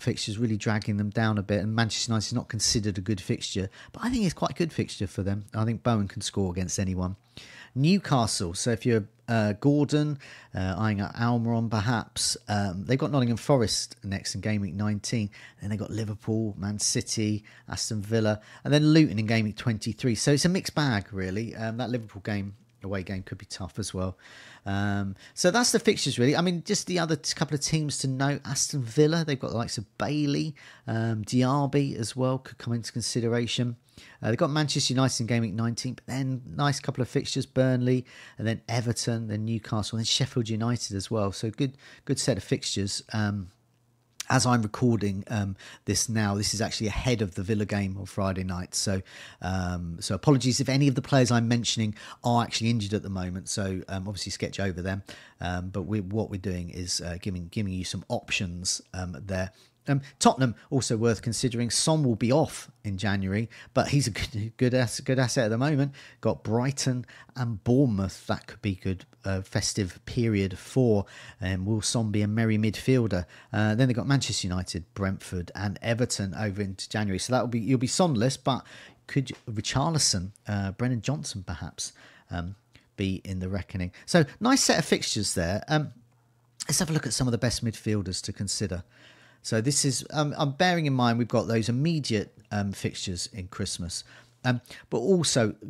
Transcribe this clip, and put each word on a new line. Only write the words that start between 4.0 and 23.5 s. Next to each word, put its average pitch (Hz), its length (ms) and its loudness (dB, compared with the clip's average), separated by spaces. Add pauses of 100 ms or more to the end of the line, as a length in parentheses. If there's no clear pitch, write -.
I 226 60 -2
think 247 160 2
it's 165 80 2
quite 165 200 -2
a - 20 -10
good 170 180 -2
fixture - 340 -2
for - 160 -6
them. 101 220 -2 (100)
I 110 120 2
think 113 160 -2
Bowen 107 260 2
can 104 140 -8
score 98 280 0
against 90 280 -2
anyone. 92 380 0 (580)
Newcastle, 127 800 2
so - 160 -2
if 113 160 0
you're, 113 180 4 (240)
uh, 107 240 2
Gordon, 147 680 2 (360)
uh, 95 240 0
eyeing 104 240 2
up - 140 -4
Almiron 117 520 2
perhaps, 110 680 0 (100)
um, 101 380 -2
they've 135 120 2
got 151 120 0
Nottingham 123 260 2
Forest - 640 2
next 98 320 -6
in 101 60 -6
game 104 220 0
week 87 120 -4
nineteen, 104 540 -2 (320)
then 101 80 -8
they've 104 100 -4
got - 120 -6
Liverpool, 107 640 -2
Man 101 220 -4
City, 107 640 -2 (240)
Aston - 320 -4
Villa, 107 400 2 (240)
and 131 80 0
then 151 220 6
Luton 143 240 6
in 107 80 0
game 113 180 4
week 107 120 -2
twenty-three. 113 580 -2
So 143 180 4
it's 143 140 4
a - 20 6
mixed 180 260 -2
bag, 120 380 0
really. 95 420 -4
Um, 113 220 -4
that 120 140 -4
Liverpool 110 340 -6
game, 101 300 -4 (280)
away 98 200 -2
game, 92 220 -6
could - 120 -10
be - 100 -18
tough - 320 -10